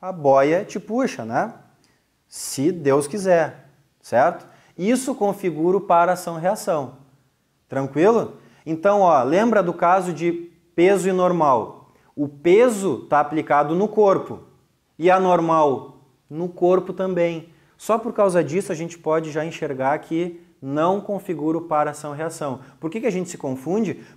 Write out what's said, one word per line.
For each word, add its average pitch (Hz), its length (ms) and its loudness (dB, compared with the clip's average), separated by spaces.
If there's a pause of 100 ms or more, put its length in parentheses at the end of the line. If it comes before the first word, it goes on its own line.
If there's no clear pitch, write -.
a 185 100 -10
boia 151 540 2
te - 140 -10
puxa, 226 440 -4
né? 147 300 -4 (760)
Se - 440 -4
Deus 143 340 2
quiser, 175 640 -2 (320)
certo? 147 460 0 (280)
Isso 254 380 -2
configura 185 640 -2
o 190 40 -4
par 175 280 2
ação-reação. 175 840 -4 (760)
Tranquilo? 147 720 0 (280)
Então, 190 360 0
ó, 160 200 4
lembra 202 400 2
do 175 120 -2
caso 180 400 0
de 170 380 -4 (220)
peso 185 340 4
e 190 40 0
normal. 165 800 0 (240)
O 143 120 -4
peso 190 800 2
tá 147 120 2
aplicado 147 560 0
no 196 120 0
corpo 190 520 2 (580)
e 170 140 4
a 185 80 6
normal 160 800 2 (280)
no 165 220 -8
corpo 185 420 2
também. 175 640 -4 (220)
Só - 220 -2
por 226 160 -6
causa 185 280 2
disso 170 300 -4
a 175 40 -6
gente 165 220 -10
pode 160 320 -2
já 151 140 -4
enxergar 143 560 -2
que 170 420 -6 (200)
não 156 400 0
configura 165 560 -4
o 165 60 -8
par 151 220 0
ação-reação. 151 760 -8 (180)
Por 165 100 -8
que 214 120 -8
que 262 60 -2
a 220 40 -2
gente 180 180 -4
se - 80 -16
confunde? 156 580 -4 (220)